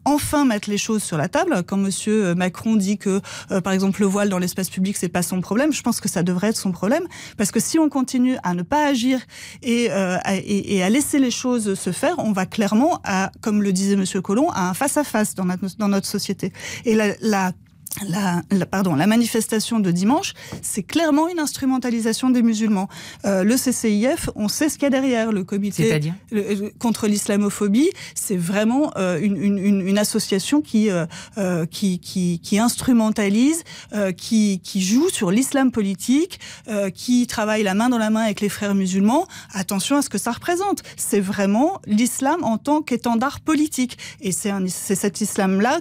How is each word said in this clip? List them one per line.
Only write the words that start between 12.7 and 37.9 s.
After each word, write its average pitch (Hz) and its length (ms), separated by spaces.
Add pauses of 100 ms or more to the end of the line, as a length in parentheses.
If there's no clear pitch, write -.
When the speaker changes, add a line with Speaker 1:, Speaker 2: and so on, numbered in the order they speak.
Speaker 1:
à, 190 280 (100)
comme 208 220
le 196 100
disait 196 220
monsieur 190 260
Collomb, 247 300
à 180 180
un 185 60
face-à-face 269 580
dans 185 120
notre, 180 320
dans 208 100
notre 196 200
société. - 460 (320)
Et 233 80
la, 214 280
la, 190 320 (540)
la, 175 440
la, 185 160
pardon, 190 260
la 151 140
manifestation 226 720
de 185 100
dimanche, 208 440 (280)
c'est - 220
clairement 311 460
une 349 100
instrumentalisation 254 920
des 247 140
musulmans. 214 460 (360)
Euh, 190 180
le 226 140
C 254 140
C 226 200
I 208 240
F, - 200
on 208 140
sait 302 200
ce - 60
qu'il - 80
y 285 40
a - 40
derrière, 247 400
le 190 120
comité 196 420
Speaker 2:
C'est-à-dire ? 156 280 (160)
Speaker 1:
le, 214 120
euh, 202 360
contre 220 300
l'islamophobie, 208 800 (240)
c'est - 220
vraiment, 214 640
euh, 180 220
une, 196 180
une, 202 200
une, 196 300
une 196 100
association 208 640
qui, 214 300
euh, 170 160 (320)
euh, 180 260
qui, 180 340
qui, 175 400
qui 202 200
instrumentalise, 226 1040 (300)
euh, 202 180
qui, 202 520
qui - 180
joue 240 280
sur 196 220
l'islam 262 400
politique, 233 680 (280)
euh, 202 240
qui 247 340
travaille 214 380
la 190 100
main 226 160
dans 240 80